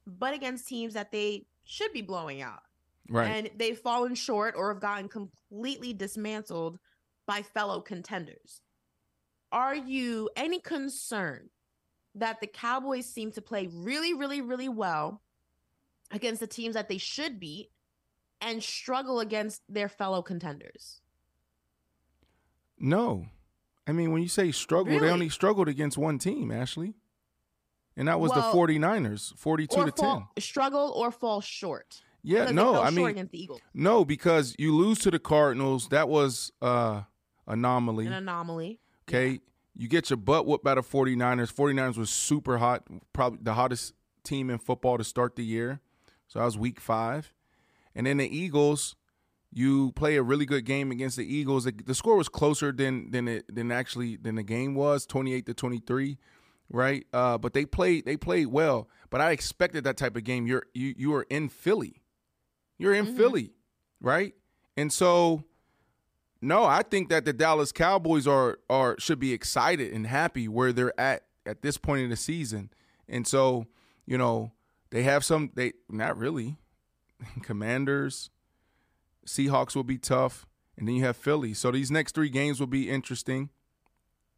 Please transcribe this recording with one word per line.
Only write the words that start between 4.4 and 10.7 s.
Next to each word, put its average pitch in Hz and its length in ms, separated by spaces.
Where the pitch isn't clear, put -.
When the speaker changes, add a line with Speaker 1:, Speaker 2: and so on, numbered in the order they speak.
Speaker 1:
or 196 160
have 196 80
gotten 202 280
completely 233 840
dismantled 196 880
by 208 160
fellow 208 400
contenders. 180 800
Are 262 240
you 247 580
any 320 260
concern 247 920